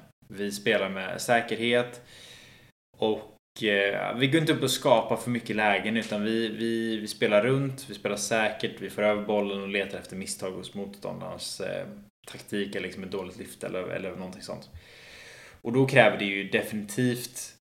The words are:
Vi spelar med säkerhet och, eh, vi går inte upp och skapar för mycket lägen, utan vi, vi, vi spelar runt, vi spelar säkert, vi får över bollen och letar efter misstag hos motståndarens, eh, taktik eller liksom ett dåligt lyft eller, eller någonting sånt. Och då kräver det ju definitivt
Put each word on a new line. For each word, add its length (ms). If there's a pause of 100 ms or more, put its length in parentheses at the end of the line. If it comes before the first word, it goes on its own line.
(280)
Vi 240
spelar 380
med 320
säkerhet 800 (960)
och, 680
eh, 540
vi 100
går 140
inte 120
upp 100
och 80
skapar 460
för 120
mycket 260
lägen, 420
utan 260
vi, 260
vi, 480
vi 100
spelar 360
runt, 460
vi 40
spelar 220
säkert, 680
vi 80
får 120
över 240
bollen 360
och 80
letar 280
efter 180
misstag 360
hos 220
motståndarens, 880
eh, 260 (400)
taktik 480
eller 120
liksom 160
ett 80
dåligt 260
lyft 260
eller, 200
eller 320
någonting 260
sånt. 280 (920)
Och 120
då 140
kräver 300
det 80
ju 240
definitivt 1080 (140)